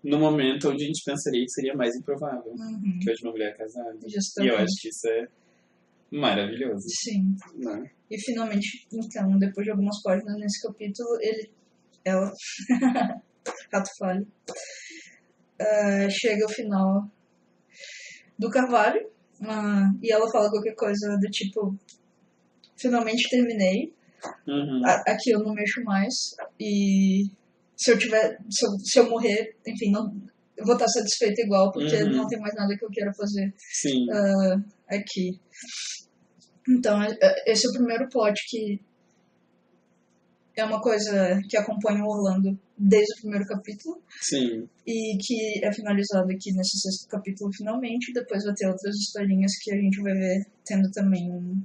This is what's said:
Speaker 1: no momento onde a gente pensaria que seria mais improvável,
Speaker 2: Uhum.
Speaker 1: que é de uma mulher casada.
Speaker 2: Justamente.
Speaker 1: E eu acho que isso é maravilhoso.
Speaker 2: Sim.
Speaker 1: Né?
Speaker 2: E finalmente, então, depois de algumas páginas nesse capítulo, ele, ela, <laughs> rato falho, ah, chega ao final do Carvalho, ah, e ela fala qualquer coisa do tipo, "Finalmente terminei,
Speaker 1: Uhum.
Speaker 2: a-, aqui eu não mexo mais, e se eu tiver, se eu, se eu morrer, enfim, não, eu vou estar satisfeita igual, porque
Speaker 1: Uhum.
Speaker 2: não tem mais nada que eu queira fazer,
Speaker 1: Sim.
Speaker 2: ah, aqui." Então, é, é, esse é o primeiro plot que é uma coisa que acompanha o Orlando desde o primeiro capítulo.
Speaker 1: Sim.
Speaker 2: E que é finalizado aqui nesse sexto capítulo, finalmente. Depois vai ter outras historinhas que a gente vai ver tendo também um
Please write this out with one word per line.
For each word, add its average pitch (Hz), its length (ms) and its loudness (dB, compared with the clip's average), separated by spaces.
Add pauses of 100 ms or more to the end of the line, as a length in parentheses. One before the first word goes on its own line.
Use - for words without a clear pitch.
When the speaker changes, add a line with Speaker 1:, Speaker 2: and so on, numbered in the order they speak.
Speaker 1:
no 143 160 0
momento 147 500 4
onde 143 140 -2
a 143 40 -4
gente 156 180 -6
pensaria 139 400 -2
que 127 60 -12
seria 135 240 -4
mais 120 200 0
improvável, 131 560 -6
Speaker 2:
Uhum. 117 500 -6
Speaker 1:
que - 100 0
é - 20 0
de 113 100 -6
uma 113 80 -6
mulher 107 240 -4
casada. 113 420 -10 (120)
Speaker 2:
Justamente. 196 420 0
Speaker 1:
E - 20 2
eu 107 40 2
acho 190 240 0
que 113 80 -8
isso - 180 -6
é 117 200 0 (840)
maravilhoso. 113 800 -2
Speaker 2:
Sim. 196 440 -2 (220)
Speaker 1:
Né? 107 340 -8 (200)
Speaker 2:
E 214 100 -8
finalmente, 220 720 -4
então, 196 480 0
depois 196 240 0
de 214 80 -2
algumas 202 320 0
páginas 202 340 0
nesse 208 300 -6
capítulo, 208 400 -8 (140)
ele, 214 280 -4 (540)
ela, 190 260 0 (380)
<laughs> 254 560 2 (480)
rato 190 260 -2
falho, 190 300 -2 (1300)
ah, 202 480 2
chega 214 340 2
ao 214 80 0
final 202 580 2 (1300)
do 214 120 -2
Carvalho, 247 580 2 (360)
ah, 208 480 2 (100)
e 226 100 0
ela 220 200 4
fala 208 180 4
qualquer 208 260 -2
coisa 208 460 -2
do 202 80 2
tipo, 196 480 -4 (1000)
"Finalmente 240 540 0
terminei, 233 640 2 (540)
Speaker 1:
Uhum. 143 360 0
Speaker 2:
a-, - 240 4
aqui 208 220 0
eu 214 140 4
não 214 100 -2
mexo 208 300 -4
mais, 202 300 0 (460)
e 196 680 2 (480)
se - 140 4
eu 208 80 8
tiver, 220 400 2 (100)
se - 160 0
eu, 202 140 2
se - 200 4
eu 240 100 8
morrer, 220 460 0 (100)
enfim, 208 260 -2
não, 208 220 0 (440)
eu 214 80 -8
vou 240 80 6
estar 220 140 4
satisfeita 220 540 0
igual, 196 300 4
porque 165 320 0
Speaker 1:
Uhum. 151 140 2
Speaker 2:
não 196 100 0
tem 220 120 -4
mais 208 160 -6
nada 202 220 -2
que - 60 -8
eu 214 60 -8
queira 202 240 -4
fazer, 202 440 -2
Speaker 1:
Sim. 127 540 -2
Speaker 2:
ah, 190 500 4 (280)
aqui." 190 500 -4 (1300)
Então, 226 340 4
é, 208 80 0 (100)
é, 190 320 6
esse 214 140 4
é 247 40 4
o 202 40 -2
primeiro 240 360 0
plot 214 240 2 (140)
que 214 320 -4 (1800)
é 220 80 -2
uma 214 180 -2
coisa 202 680 2
que 226 80 2
acompanha 208 460 0
o 214 40 0
Orlando 196 500 2 (200)
desde 208 400 6
o - 40 -20
primeiro 202 260 -2
capítulo. 208 540 -10 (200)
Speaker 1:
Sim. 117 460 -2 (180)
Speaker 2:
E 220 340 -4
que 220 460 -2
é 208 80 2
finalizado 202 580 0
aqui 190 200 -6
nesse 185 280 -2
sexto - 300 -6
capítulo, 196 440 -6
finalmente. 233 600 -6
Depois 208 300 -4
vai 202 100 -2
ter 196 140 -2
outras 202 280 -4
historinhas 196 560 0 (100)
que 208 120 -6
a - 40 -2
gente 196 240 2
vai 196 120 -2
ver 190 320 0 (200)
tendo 190 260 2
também 185 400 0
um 180 340 -4